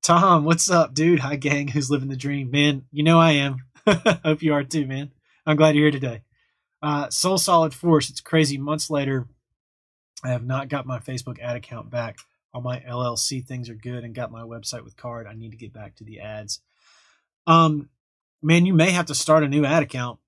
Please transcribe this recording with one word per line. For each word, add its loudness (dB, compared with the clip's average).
Tom, 4
what's 2
up, 2
dude? 2
Hi, -4
gang. -4
Who's -4
living -2
the -8
dream? -6
Man, 0
you -4
know 6
I 6
am. 0
<laughs> -2
Hope 0
you 2
are 0
too, -4
man. -8
I'm 2
glad 6
you're 6
here 6
today. -6
Uh, -4
Soul 0
Solid 2
Force, 2
it's -14
crazy. 0
Months -6
later, -2
I -4
have -4
not -4
got -6
my -8
Facebook -10
ad -6
account -14
back. -8
All -10
my -8
L -8
L -4
C -4
things -12
are -14
good -12
and -14
got -8
my -18
website -12
with -20
card. -12
I -18
need -16
to -20
get -18
back -20
to -20
the -20
ads. -12
Um, 4
man, 4
you 2
may 6
have 0
to -8
start 4
a -2
new 0
ad 2
account. -8